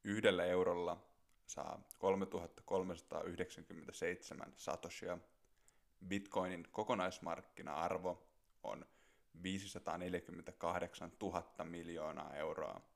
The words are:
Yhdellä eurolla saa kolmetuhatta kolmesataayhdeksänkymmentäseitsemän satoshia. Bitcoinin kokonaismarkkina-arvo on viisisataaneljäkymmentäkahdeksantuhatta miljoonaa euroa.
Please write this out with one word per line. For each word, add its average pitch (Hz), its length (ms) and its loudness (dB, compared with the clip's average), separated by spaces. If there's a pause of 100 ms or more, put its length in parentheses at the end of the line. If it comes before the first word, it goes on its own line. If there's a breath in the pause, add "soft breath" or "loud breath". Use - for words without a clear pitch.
Yhdellä 101 420 8
eurolla 87 600 4 (400)
saa - 360 -6 (180)
kolmetuhatta 95 640 2
kolmesataayhdeksänkymmentäseitsemän 87 1900 -4
satoshia. - 640 -4 (880 soft breath)
Bitcoinin 92 640 0
kokonaismarkkina-arvo 90 1600 0 (360)
on - 220 -6 (580 soft breath)
viisisataaneljäkymmentäkahdeksantuhatta 87 2250 -2
miljoonaa 78 720 -4
euroa. 76 460 -2 (140)